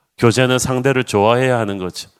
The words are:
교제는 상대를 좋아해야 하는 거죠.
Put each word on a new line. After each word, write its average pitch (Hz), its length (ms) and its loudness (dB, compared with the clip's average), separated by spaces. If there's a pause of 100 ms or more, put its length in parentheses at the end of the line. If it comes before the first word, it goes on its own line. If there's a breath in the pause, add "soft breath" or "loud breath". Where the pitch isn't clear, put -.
(180)
교제는 127 400 2
상대를 127 460 -2
좋아해야 120 540 2
하는 101 200 -4
거죠. 92 420 -10